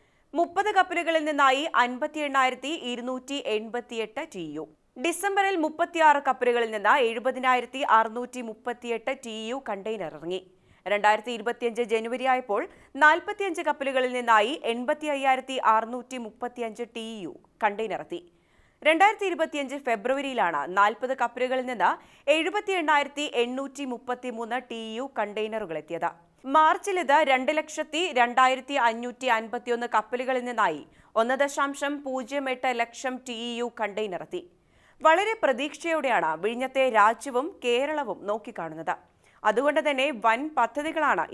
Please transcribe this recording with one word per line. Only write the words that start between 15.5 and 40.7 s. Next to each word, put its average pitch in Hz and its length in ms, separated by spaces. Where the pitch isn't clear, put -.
അറുന്നൂറ്റി 233 520
മുപ്പത്തിയഞ്ച് 240 680
ടി 226 40
ഇ 220 220
യു 160 100
കണ്ടെയ്നർ 202 380
എത്തി. 170 200
രണ്ടായിരത്തി 392 440
ഇരുപത്തിയഞ്ച് 302 500
ഫെബ്രുവരിയിലാണ് 226 1000
നാൽപത് 214 420
കപ്പലുകളിൽ 247 480
നിന്ന് 240 240
എഴുപത്തിയെണ്ണായിരത്തി 311 1040
എണ്ണൂറ്റി 269 580
മുപ്പത്തിമൂന്ന് 247 640
ടി 226 100
ഇ - 60
യു 262 100
കണ്ടെയ്നറുകൾ 214 600
എത്തിയത്. 165 320
മാർച്ചിൽ 320 560
ഇത് 277 160
രണ്ട് 262 280
ലക്ഷത്തി 302 440
രണ്ടായിരത്തി 254 640
അഞ്ഞൂറ്റി 240 380
അൻപത്തിയൊന്ന് 233 680
കപ്പലുകളിൽ 247 500
നിന്നായി 208 380
ഒന്ന് 233 200
ദശാംശം 285 680
പൂജ്യം 262 480
എട്ട് 254 300
ലക്ഷം 247 360
ടി 240 80
ഇ - 20
യു 240 200
കണ്ടെയ്നർ 202 460
എത്തി. - 160
വളരെ 381 400
പ്രതീക്ഷയോടെയാണ് 269 880
വിഴിഞ്ഞത്തെ 262 420
രാജ്യവും 240 460
കേരളവും 247 600
നോക്കിക്കാണുന്നത്. 180 720
അതുകൊണ്ട് 277 320
തന്നെ 262 140
വൻ 226 160
പദ്ധതികളാണ് 269 760